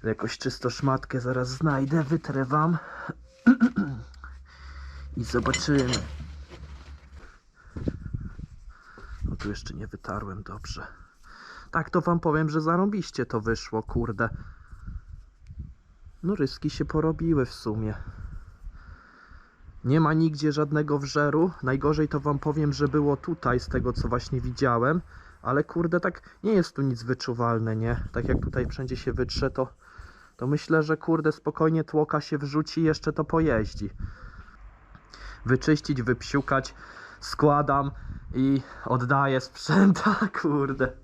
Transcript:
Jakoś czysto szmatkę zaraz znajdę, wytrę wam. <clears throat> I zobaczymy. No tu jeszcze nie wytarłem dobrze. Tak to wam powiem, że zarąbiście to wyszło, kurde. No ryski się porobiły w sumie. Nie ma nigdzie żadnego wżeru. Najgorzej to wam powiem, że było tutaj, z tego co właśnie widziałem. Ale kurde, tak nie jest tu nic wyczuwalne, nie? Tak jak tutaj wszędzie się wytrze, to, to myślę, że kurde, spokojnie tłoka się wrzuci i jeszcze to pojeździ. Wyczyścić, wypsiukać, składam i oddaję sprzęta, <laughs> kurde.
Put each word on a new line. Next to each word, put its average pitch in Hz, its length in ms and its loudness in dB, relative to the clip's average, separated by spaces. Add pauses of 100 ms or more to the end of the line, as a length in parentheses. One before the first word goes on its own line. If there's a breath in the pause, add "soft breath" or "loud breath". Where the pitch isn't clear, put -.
Jakoś 110 360 -4
czysto - 320 -4
szmatkę 131 500 -2
zaraz 127 280 -2
znajdę, 139 540 2
wytrę 143 420 -2
wam. 151 340 2 (680 loud breath)
<clears throat> - 1700 0
I 117 80 -4
zobaczymy. 127 720 2 (3250 loud breath)
No 85 120 -4
tu - 120 -6
jeszcze - 260 -8
nie 104 120 -10
wytarłem 101 560 -8
dobrze. - 440 -12 (840 loud breath)
Tak 160 200 -2
to 180 100 4
wam 170 200 4
powiem, 156 280 4
że 156 120 2
zarąbiście 175 680 2
to 113 140 -2
wyszło, 110 420 -2
kurde. 113 460 -2 (1900 loud breath)
No 185 120 0
ryski 147 360 0
się - 140 -4
porobiły 156 640 2
w - 80 -12
sumie. 110 400 -4 (1900 loud breath)
Nie 139 160 6
ma 156 120 6
nigdzie 151 400 2
żadnego 147 460 2
wżeru. 147 520 2 (120)
Najgorzej 147 460 2
to 147 120 0
wam 143 180 0
powiem, 151 340 2
że 139 160 2
było 143 280 4
tutaj, 127 440 0
z - 80 -12
tego 127 240 0
co - 160 0
właśnie 123 320 -2
widziałem. 123 600 2 (420 loud breath)
Ale 135 220 0
kurde, 170 360 0
tak - 220 -4 (200 loud breath)
nie 214 100 2
jest 185 240 2
tu 139 60 0
nic 123 200 0
wyczuwalne, 117 760 0
nie? 117 360 0
Tak 120 160 -2
jak 127 120 2
tutaj 123 260 0
wszędzie 127 300 -4
się 117 160 -4
wytrze, 127 380 0
to, 131 180 0 (680 loud breath)
to 127 100 -4
myślę, 151 360 2
że 156 140 2
kurde, 156 360 2
spokojnie 160 520 2
tłoka 151 360 2
się 151 180 -4
wrzuci 147 420 0
i 165 40 4
jeszcze 156 280 2
to 160 120 0
pojeździ. 113 680 2 (1600 loud breath)
Wyczyścić, 131 560 2
wypsiukać, 135 720 -2 (460 loud breath)
składam 143 720 2 (440 loud breath)
i 135 280 2 (220 loud breath)
oddaję 131 560 2
sprzęta, 196 760 4 (100)
<laughs> - 160 -4
kurde. 139 500 0 (120)